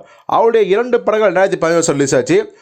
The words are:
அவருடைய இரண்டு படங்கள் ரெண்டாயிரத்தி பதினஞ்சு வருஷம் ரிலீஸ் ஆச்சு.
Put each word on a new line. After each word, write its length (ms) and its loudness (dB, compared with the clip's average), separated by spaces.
அவருடைய 380 2
இரண்டு 320 0
படங்கள் 260 0
ரெண்டாயிரத்தி 300 0
பதினஞ்சு 200 0
வருஷம் 180 -2
ரிலீஸ் 200 0
ஆச்சு. 180 0